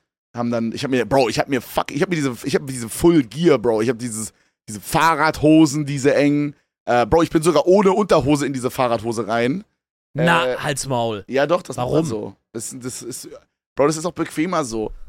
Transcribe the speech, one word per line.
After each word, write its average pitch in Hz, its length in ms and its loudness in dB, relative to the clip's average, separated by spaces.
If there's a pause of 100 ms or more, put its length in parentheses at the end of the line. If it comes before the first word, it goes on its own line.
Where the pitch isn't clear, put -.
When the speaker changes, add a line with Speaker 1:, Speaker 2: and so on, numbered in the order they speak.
(340)
Speaker 1:
haben 120 160 -4
dann, 113 220 -2
ich - 120 -8
hab 131 60 -6
mir, 123 160 0
Bro, 131 220 4
ich 113 100 -2
hab - 100 -2
mir 131 140 0
fuck, - 280 -4
ich 143 120 -4
hab - 80 0
mir 175 60 0
diese, 139 180 -2 (100)
ich 139 100 0
hab 156 120 -2
diese 123 220 -8
Full 165 360 4
Gear, 147 340 2
Bro, 110 240 2
ich 113 60 2
hab 120 100 -2
dieses, 110 340 -8 (360)
diese 104 120 -10
Fahrradhosen, 156 1040 4
diese 135 280 0
engen, 147 400 2 (300)
äh, 120 220 2
Bro, 165 160 4
ich 156 80 0
bin 165 120 0
sogar 151 240 2
ohne 190 260 6
Unterhose 151 540 2
in 143 60 -4
diese 123 180 -4
Fahrradhose 117 580 -2
rein. 123 360 -2 (500)
Speaker 2:
Na, 170 320 2
Speaker 1:
Äh, 127 120 -2
Speaker 2:
halt's 143 280 -6
Maul. 117 420 -4
Speaker 1:
ja 131 180 2
doch, 175 160 0
das - 140 -12
Speaker 2:
Warum? 127 180 -4
Speaker 1:
macht 156 80 2
man 156 80 -6
so. 107 260 -8 (160)
Das, 117 260 -10
das 123 240 -12
ist, 123 260 -14 (480)
Bro, 139 120 4
das 156 80 -2
ist 160 100 -6
auch 175 60 -4
bequemer 160 520 -4
so. 110 280 -6 (160)